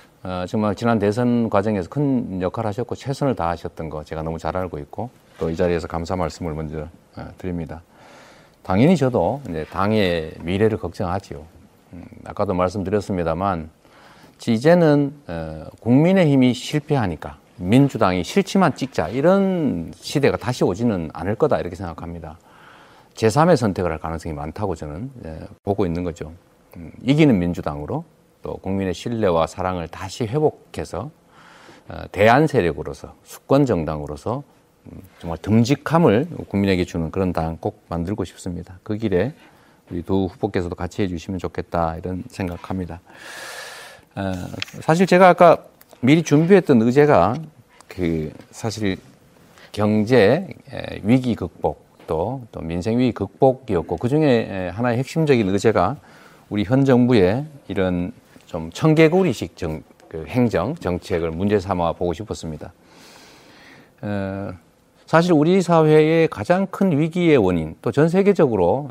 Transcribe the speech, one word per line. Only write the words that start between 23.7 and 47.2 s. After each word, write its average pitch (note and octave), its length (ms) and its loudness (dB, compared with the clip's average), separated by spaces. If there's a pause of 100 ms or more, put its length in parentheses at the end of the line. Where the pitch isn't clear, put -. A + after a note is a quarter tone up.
할 D#2 60 -4
가능성이 D#2+ 380 -8
많다고 D#2+ 400 -6
저는, D#2 340 -12 (160)
예, D#2+ 140 -14 (240)
보고 G2+ 240 -2
있는 E2+ 160 -4
거죠. E2 280 -10 (460)
음, E2+ 140 -16 (100)
이기는 C#3 380 4
민주당으로 E2 640 -4 (400)
또 - 140 -10
국민의 F#2+ 360 -4
신뢰와 F#2 540 0
사랑을 F2+ 400 -6
다시 F2+ 400 -8
회복해서, A#2 800 -4 (800)
어, E2 120 -14 (100)
대안 A#2+ 340 4
세력으로서 D#2 800 -4
수권 - 420 0
정당으로서, D#2 800 -4 (420)
음, - 140 -20 (200)
정말 E2 180 -10
듬직함을 B2 920 2 (200)
국민에게 G2 380 0
주는 E2 260 -6
그런 F#2 220 -2
당 E2 260 -4
꼭 - 300 -8
만들고 F2+ 340 -4
싶습니다. F2 580 -12
그 G#2+ 160 -8
길에 G#2+ 360 -2 (580)
우리 F2 100 -8
두 F#2+ 240 -2
후보께서도 F#2 500 -4
같이 F2+ 280 -6
해주시면 F2+ 360 -6
좋겠다 E2+ 580 -4
이런 F2+ 300 -8
생각합니다. F2 720 -8 (1120)
어, G2 160 -4 (500)
사실 F3 240 2
제가 F3+ 240 8
아까 E3+ 340 8 (360)
미리 D3+ 240 4
준비했던 D#3+ 580 6
의제가 B2 540 4 (520)